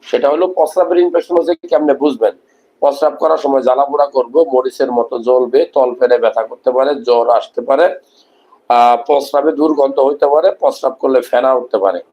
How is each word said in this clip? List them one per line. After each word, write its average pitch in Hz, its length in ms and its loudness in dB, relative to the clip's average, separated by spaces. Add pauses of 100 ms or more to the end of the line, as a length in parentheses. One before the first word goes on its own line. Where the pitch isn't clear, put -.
সেটা 123 280 -2
হলো, 165 160 0
প্রস্রাবের 175 520 0
ইনফেকশন 175 380 0
হচ্ছে 165 180 0
কেমনে 151 400 0
বুঝবেন? 123 440 -2 (420)
প্রস্রাব 143 360 0
করার 160 220 0
সময় 135 240 0
জ্বালা 127 220 2
পোড়া 143 220 -2
করবো, 135 380 0
মরিচের 127 480 -2
মতো 120 260 -2
জ্বলবে, 127 460 0
তল 127 300 -2
পেটে 123 240 2
ব্যথা 113 240 0
করতে 123 280 -6
পারে, 135 240 0
জ্বর 120 360 0
আসতে 113 300 -2
পারে, 139 380 0 (680)
আহ, 120 280 4 (100)
প্রস্রাবে 143 460 0
দুর্গন্ধ 143 460 0
হইতে 143 280 2
পারে, 156 240 2
প্রস্রাব 135 420 -2
করলে 135 280 0
ফেনা 127 340 0
উঠতে 123 240 -4
পারে। 95 240 -2 (100)